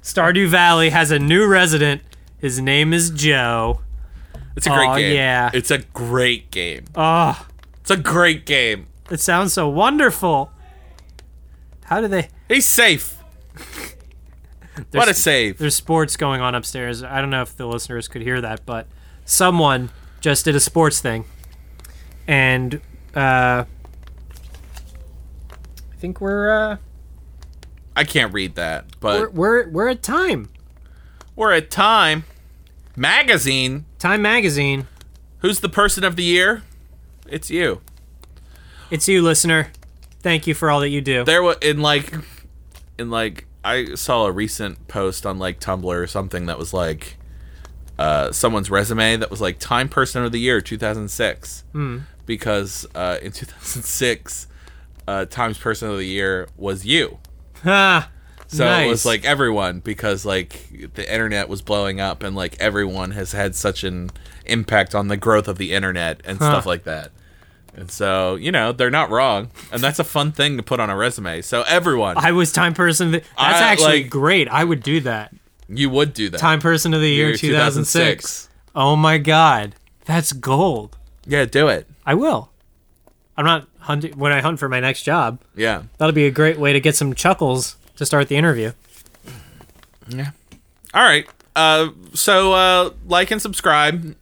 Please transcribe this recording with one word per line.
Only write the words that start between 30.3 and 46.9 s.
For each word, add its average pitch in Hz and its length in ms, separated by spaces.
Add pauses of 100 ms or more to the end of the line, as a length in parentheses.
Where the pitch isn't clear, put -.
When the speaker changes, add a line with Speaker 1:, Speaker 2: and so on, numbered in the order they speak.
Speaker 2:
we're 214 180
at 156 160
Time 190 540 (720)
Magazine. 139 880 (140)
Speaker 1:
Time 202 220
Magazine. 147 640 (520)
Speaker 2:
Who's 190 200
the 185 100
person 202 340
of 180 120
the 180 80
year? 185 400 (640)
It's - 220
you. 147 320 (1080)
Speaker 1:
It's 160 180
you, 190 140
listener. 165 500 (500)
Thank 165 260
you 160 60
for 156 160
all 147 120
that 143 80
you 143 120
do. 131 220
Speaker 2:
There 160 180
wa-, 175 200
in, 147 200
like, 147 320 (840)
in, 117 100
like, 113 380 (160)
I 107 320
saw 117 300
a 95 60
recent 101 560
post 95 380
on, 95 140
like, 92 200
Tumblr 95 260
or 87 220
something 95 400
that 85 120
was, 82 140
like, 80 440 (800)